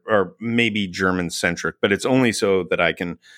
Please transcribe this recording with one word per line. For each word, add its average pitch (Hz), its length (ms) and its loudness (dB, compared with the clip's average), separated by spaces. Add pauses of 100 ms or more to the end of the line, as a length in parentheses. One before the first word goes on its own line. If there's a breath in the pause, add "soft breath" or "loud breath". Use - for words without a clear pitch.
are 98 320 0
maybe 113 480 0
German-centric, 90 960 -2
but 101 100 4
it's 98 140 -2
only 127 260 2
so 95 380 0
that 90 100 -6
I 82 140 2
can, 85 240 -6 (200 soft breath)